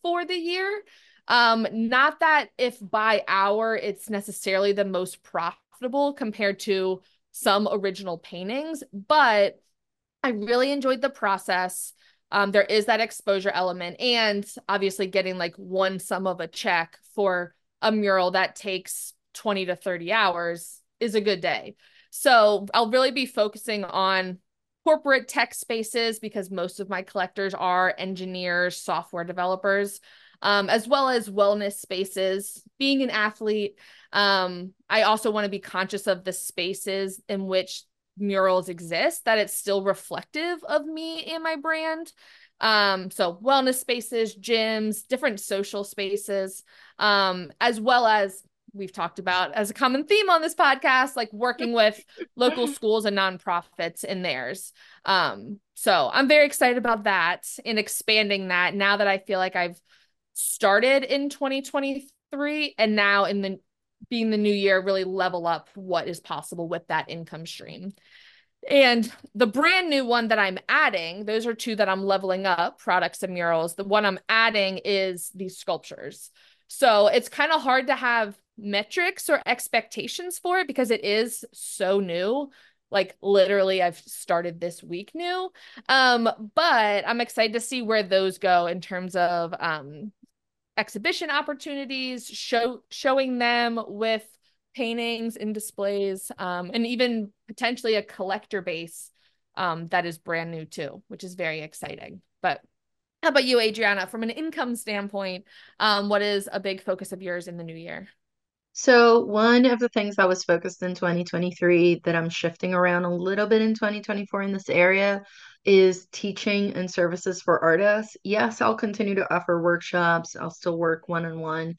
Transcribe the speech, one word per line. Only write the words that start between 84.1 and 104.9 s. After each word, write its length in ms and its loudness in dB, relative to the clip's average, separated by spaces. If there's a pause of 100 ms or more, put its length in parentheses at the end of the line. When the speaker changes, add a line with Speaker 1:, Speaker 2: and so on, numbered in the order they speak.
Speaker 1:
this 220 -8
week 300 -10
new. 380 -6 (380)
Um, 400 6 (260)
but 520 4
I'm 140 0
excited 320 0
to 60 -2
see 220 -6
where 220 2
those 340 2
go 300 4
in 140 -4
terms 340 -8
of, 440 0
um, 520 -6 (640)
exhibition 520 -4
opportunities, 1000 -6
show-, 640 -4
showing 500 0
them 480 0
with 380 -4 (480)
paintings 600 -4
and 180 -6
displays, 840 -4
um, 360 -6
and 140 0
even 440 -2 (160)
potentially 480 -2
a 60 0
collector 600 -6
base, 500 -10 (440)
um, 340 -4
that 160 0
is 120 -8
brand 320 -6
new 140 -10
too, 460 -12
which 160 -16
is 100 -14
very 240 -6
exciting. 600 -14 (200)
But 200 -2 (600)
how 80 2
about 140 4
you, 160 4
Adriana? 480 0
From 160 -8
an 60 -4
income 460 -6
standpoint, 680 -6 (340)